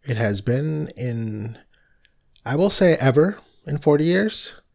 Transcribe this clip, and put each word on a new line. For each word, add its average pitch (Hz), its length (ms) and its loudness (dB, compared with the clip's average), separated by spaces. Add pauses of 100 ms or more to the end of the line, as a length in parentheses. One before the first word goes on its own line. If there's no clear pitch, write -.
it 123 140 -4
has 104 240 -2
been 151 540 -4
in, 113 640 -8 (880)
I 123 100 -4
will 175 140 2
say 180 300 4
ever 147 400 2 (260)
in 147 120 -6
forty 147 280 2
years 185 500 0 (200)